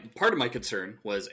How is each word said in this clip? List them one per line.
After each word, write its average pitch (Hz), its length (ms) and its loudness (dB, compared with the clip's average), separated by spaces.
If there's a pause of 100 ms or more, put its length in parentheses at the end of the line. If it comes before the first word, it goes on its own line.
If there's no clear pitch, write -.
(160)
part 220 180 4
of 160 60 2
my 123 80 2
concern 101 560 -4
was, 101 300 0